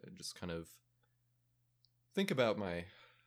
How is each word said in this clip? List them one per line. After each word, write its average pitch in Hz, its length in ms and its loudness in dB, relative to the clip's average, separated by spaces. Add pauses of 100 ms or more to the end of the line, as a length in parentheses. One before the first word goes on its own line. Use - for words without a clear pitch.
(140)
just - 240 -10
kind 87 140 -6
of 82 160 -6 (1500)
think 196 160 2
about 117 280 4
my, 87 260 -2 (420)